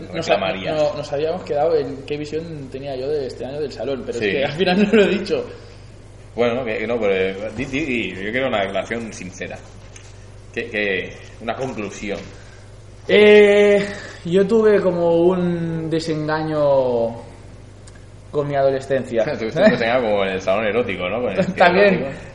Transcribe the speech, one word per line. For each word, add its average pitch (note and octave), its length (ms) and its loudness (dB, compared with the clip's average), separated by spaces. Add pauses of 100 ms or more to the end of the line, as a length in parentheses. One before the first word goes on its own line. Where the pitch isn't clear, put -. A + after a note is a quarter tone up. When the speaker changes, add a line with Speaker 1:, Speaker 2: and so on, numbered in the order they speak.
(140)
Speaker 1:
Nos E3 160 -4
ha-, D#3+ 40 4
Speaker 2:
reclamarías? E3+ 460 -2
Speaker 1:
no, D3 140 0
nos D3 180 -10
habíamos D#3+ 300 -4
quedado D#3+ 340 0
en C3+ 300 -4
qué D3 100 -6
visión D3+ 540 -10
tenía C#3 240 -10
yo C3 140 -6
de D3 180 -4
este B2 180 -10
año C#3 160 -8
del C3+ 120 -6
salón, B2 340 -6
pero A#2+ 120 -6
Speaker 2:
Sí. G#3 100 -2
Speaker 1:
es F#3+ 60 0
que C#3 100 0
al C#3 80 -4
final F3+ 300 2
<laughs> G3+ 40 4
no G3 60 0
lo A3 120 6
he F3 40 4
dicho. D#3 360 -2 (920)
Speaker 2:
Bueno, A#2+ 280 0
que, G#2+ 140 -4
que A2 80 -4
no, A#2+ 120 -2
pero, G2+ 160 2
eh, F#2+ 200 0 (220)
di, B2 80 -4
di, C#3+ 200 -4
di, A#2 260 -2
yo F#2+ 220 -8
quiero C3 160 0
una A2 140 0
declaración G2 500 -4
sincera. F#2+ 440 -12 (960)
Que, - 160 -8
que, G2 440 -2 (280)
una A2+ 140 -6
conclusión. G#2+ 640 -6 (920)
Speaker 1:
Eh, G#3 760 8 (400)
yo F#3 220 2
tuve G#3+ 340 4
como E3+ 360 2
un E3+ 760 0
desengaño D3+ 1300 0 (1080)
con D3 160 -2
mi C#3+ 80 -4
adolescencia. C3+ 680 0
Speaker 2:
<laughs> A2 140 -4
Tuviste A2 240 -2
un G#3+ 80 8
desengaño A#2 320 2
como G#2 220 0
en F#2+ 80 -2
el F#2+ 80 -4
salón F#2+ 260 0
erótico, F#2+ 420 -2
¿no? G#2+ 140 -4
Con A2+ 160 -2
el F#3+ 80 2
Speaker 1:
<laughs> - 80 -4
También. F#3 400 6
Speaker 2:
erótico. - 160 -4 (240)